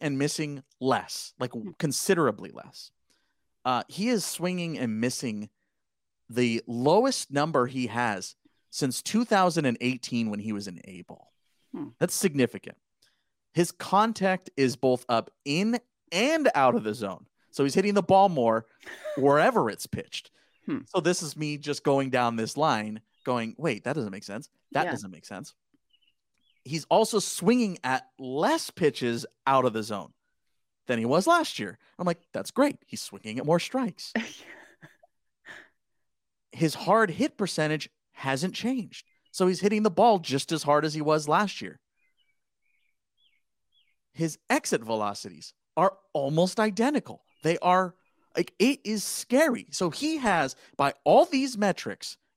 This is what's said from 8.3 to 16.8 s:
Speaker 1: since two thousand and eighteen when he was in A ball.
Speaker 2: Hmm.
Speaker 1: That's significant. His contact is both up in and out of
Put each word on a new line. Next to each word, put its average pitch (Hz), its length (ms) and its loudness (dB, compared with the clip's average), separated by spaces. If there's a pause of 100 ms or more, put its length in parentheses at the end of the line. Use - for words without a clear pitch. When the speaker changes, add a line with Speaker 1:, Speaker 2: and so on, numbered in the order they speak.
Speaker 1:
since - 320 -4
two 233 240 -2
thousand 180 400 2
and 123 160 0
eighteen 120 480 -2
when 104 120 -6
he 107 120 -6
was 101 160 -8
in 90 160 -14
A 92 180 -18
ball. - 300 -20 (400)
Speaker 2:
Hmm. 156 260 -10
Speaker 1:
That's 180 160 -2
significant. 139 600 0 (800)
His 170 180 2
contact 196 840 0
is 131 180 2
both 127 320 0
up 117 220 0 (160)
in 202 340 0 (300)
and 262 440 2
out 131 200 4
of 110 100 -2